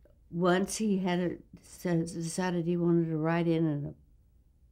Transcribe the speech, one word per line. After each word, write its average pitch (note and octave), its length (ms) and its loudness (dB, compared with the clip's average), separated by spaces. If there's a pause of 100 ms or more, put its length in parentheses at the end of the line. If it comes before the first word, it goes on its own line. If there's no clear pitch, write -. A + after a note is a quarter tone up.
(320)
once F3+ 460 0
he G#3 220 0
had F3+ 200 0
a, F3 180 -2 (240)
s-, E3+ 520 -2
decided E3+ 520 -2
he F3 120 0
wanted E3+ 320 2
to D#3+ 80 -2
write E3 300 2
in E3 200 2
a D3 260 -4 (800)